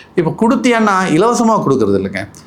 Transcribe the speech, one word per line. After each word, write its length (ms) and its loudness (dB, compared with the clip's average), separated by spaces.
இப்ப 240 -2
கொடுத்தியான்னா 580 0
இலவசமா 440 2
கொடுக்கறது 420 0
இல்லைங்க. 320 -6